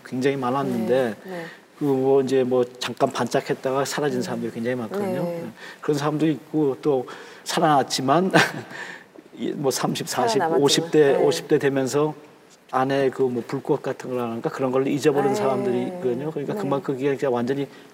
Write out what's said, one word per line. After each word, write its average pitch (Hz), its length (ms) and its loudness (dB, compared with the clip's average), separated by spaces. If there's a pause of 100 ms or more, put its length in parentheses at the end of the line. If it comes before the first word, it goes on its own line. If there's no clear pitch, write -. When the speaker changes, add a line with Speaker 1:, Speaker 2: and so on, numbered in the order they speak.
Speaker 1:
굉장히 135 300 0
많았는데 123 800 0 (100)
Speaker 2:
네, 190 60 -14
네. 175 140 -10 (340)
Speaker 1:
그 151 60 -4
뭐 135 380 4
이제 131 220 2
뭐 123 200 2 (140)
잠깐 127 340 -2
반짝했다가 131 720 -2
사라진 135 360 -2
Speaker 2:
음. - 20 -2
Speaker 1:
사람들이 117 300 -6
굉장히 123 240 -4
많거든요. 180 480 -4
Speaker 2:
네. 170 200 -6
Speaker 1:
예. - 40 -10 (340)
그런 151 160 0
사람도 151 300 0
있고 143 520 0
또 131 260 0 (380)
살아났지만 151 880 2
<laughs> - 1040 -2
이 117 160 -4
뭐 143 160 0
삼십, - 380 -2
사십, 226 300 0
Speaker 2:
살아남았지만. 165 240 2
Speaker 1:
오십 143 280 4
대, 147 220 6
Speaker 2:
네. 131 100 4
Speaker 1:
오십 139 260 2
대 151 100 4
되면서 139 560 0 (560)
안에 135 400 2
그 131 140 0
뭐 123 220 0
불꽃 139 360 -2
같은 135 260 -8
거라는가 120 400 -4
그런 135 240 -2
걸 131 160 2
잊어버린 143 400 2
Speaker 2:
네. - 60 0
Speaker 1:
사람들이 - 540 0
있거든요. 127 420 -4
그러니까 143 240 -6
Speaker 2:
네. 208 60 -4
Speaker 1:
그만큼 139 340 -2
그게 139 180 0
이제 139 140 -2
완전히 131 420 0 (260)